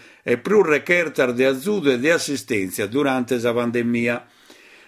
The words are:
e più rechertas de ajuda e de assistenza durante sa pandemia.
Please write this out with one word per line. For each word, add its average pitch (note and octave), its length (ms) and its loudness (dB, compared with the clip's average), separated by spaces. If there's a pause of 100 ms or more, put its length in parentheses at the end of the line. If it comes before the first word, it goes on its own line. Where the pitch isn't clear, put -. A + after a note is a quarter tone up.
(240)
e A#2+ 120 0
più F#3+ 280 2
rechertas D3+ 680 0
de B2 140 2
ajuda C#3 460 0
e B2 80 0
de D3 100 2
assistenza A2+ 800 -2
durante C3 500 0
sa A#2 140 0
pandemia. A#2+ 760 -2 (600)